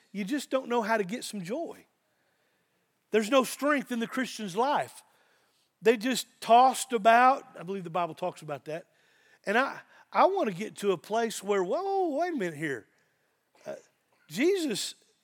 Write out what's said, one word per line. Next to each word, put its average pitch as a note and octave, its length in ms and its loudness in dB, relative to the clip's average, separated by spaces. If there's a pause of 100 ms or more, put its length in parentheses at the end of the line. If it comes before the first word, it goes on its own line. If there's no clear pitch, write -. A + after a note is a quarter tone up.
(120)
you G3+ 120 -6
just B3 260 -6
don't C4 180 -2
know A#3+ 140 0
how A3 160 0
to G#3 60 0
get F#3+ 200 -8
some G3+ 200 -10
joy. B3+ 420 -10 (1300)
There's G#3+ 180 0
no B3+ 140 6
strength C#4 480 -2
in A#3+ 80 -4
the A3+ 80 -4
Christian's G#3 500 -6
life. A3+ 460 -2 (800)
They A#3 140 6
just A#3 280 -2 (140)
tossed A#3+ 520 6
about. A#3+ 520 6 (160)
I - 20 -12
believe F#3 220 -8
the E3+ 80 -12
Bible E3 240 -4
talks F3+ 260 -6
about D3 240 -12
that. D#3+ 220 -10 (580)
And G3+ 100 0
I, C4 200 0 (360)
I A3+ 140 4
wanna F4+ 260 0
get F3 260 -10
to G3 160 0
a F3 40 -2
place A3 460 -4
where, G3 200 0
"Whoa, F4 540 -2
wait F4 160 -2
a - 20 -4
minute F3 220 -4
here. C#3 300 -6 (800)
Uh, - 80 -10 (520)
Jesus D4 680 -2 (280)